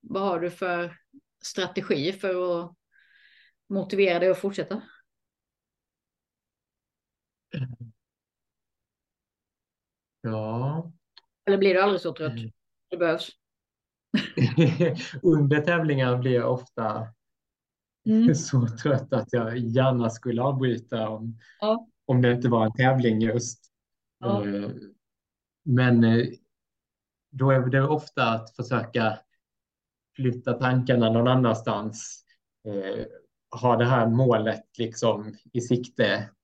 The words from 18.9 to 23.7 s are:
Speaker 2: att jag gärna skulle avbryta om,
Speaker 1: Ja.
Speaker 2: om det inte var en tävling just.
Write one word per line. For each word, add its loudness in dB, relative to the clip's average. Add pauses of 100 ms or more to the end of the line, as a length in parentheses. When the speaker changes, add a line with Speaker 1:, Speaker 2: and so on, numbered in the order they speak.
Speaker 2:
att -2
jag -2
gärna 0
skulle -4
avbryta -2
om, -10 (220)
Speaker 1:
Ja. -2 (180)
Speaker 2:
om 2
det 4
inte 0
var 4
en -2
tävling 2
just. -4 (480)